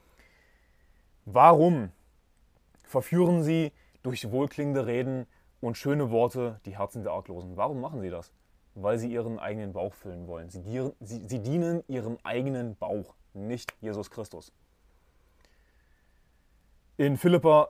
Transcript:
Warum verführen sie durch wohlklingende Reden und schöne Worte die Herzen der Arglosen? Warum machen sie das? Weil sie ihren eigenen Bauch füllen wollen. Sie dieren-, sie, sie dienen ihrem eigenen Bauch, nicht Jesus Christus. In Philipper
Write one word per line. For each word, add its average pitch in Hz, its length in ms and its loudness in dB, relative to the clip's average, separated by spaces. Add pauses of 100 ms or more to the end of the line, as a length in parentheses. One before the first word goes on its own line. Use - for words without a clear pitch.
(1300)
Warum 147 640 8 (920)
verführen 170 600 2
sie 160 280 2 (300)
durch 123 280 -6
wohlklingende 139 560 -2
Reden 127 400 -2 (360)
und 120 160 -4
schöne 139 340 0
Worte 117 540 0
die 98 120 -12
Herzen 101 260 -8
der 95 100 -6
Arglosen? 92 420 -10
Warum 127 240 -4
machen 131 220 -8
sie 95 80 -6
das? 87 240 -12 (420)
Weil 104 240 0
sie 117 100 -4
ihren 113 300 -6
eigenen 104 320 -8
Bauch 90 220 -6
füllen 87 340 -14
wollen. 85 220 -12
Sie 92 120 -14
dieren-, 127 380 -6
sie, 107 260 -12
sie 123 140 -6
dienen 170 480 -2
ihrem 117 360 -6
eigenen 123 520 -4
Bauch, - 400 -8 (180)
nicht 110 460 -10
Jesus 104 320 -8
Christus. 95 400 -14 (2500)
In 143 220 2
Philipper 156 520 6